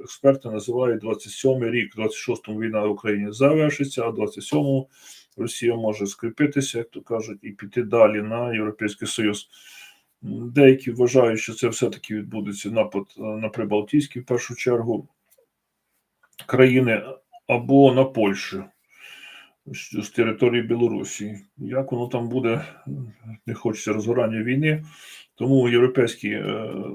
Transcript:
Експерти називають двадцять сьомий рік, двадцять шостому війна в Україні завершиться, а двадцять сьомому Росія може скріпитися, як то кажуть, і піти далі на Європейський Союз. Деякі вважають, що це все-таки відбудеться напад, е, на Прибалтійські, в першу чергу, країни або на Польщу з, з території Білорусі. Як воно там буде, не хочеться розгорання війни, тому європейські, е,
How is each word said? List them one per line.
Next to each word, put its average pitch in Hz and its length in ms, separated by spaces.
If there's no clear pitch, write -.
Експерти 135 500
називають 117 500
двадцять 107 320
сьомий 127 380
рік, 117 240
двадцять 110 240
шостому 107 420
війна 110 260
в 107 40
Україні 104 420
завершиться, 139 760
а 117 40
двадцять 107 320
сьомому 139 440
Росія 117 400
може 107 300
скріпитися, 135 720
як 117 120
то - 100
кажуть, 110 420
і 113 80
піти 104 320
далі 107 400
на 117 320
Європейський 107 540
Союз. 104 400
Деякі 123 680
вважають, 117 500
що 113 140
це 120 140
все-таки 110 460
відбудеться 101 560
напад, 104 340
е, 107 40
на 110 260
Прибалтійські, 110 720
в - 60
першу 120 280
чергу, 117 540
країни 123 560
або 131 460
на 123 120
Польщу 98 600
з, - 360
з - 80
території 117 520
Білорусі. 110 760
Як 131 340
воно 120 160
там 120 200
буде, 120 360
не 113 80
хочеться 110 380
розгорання 110 500
війни, 151 420
тому 127 340
європейські, 120 600
е, 107 460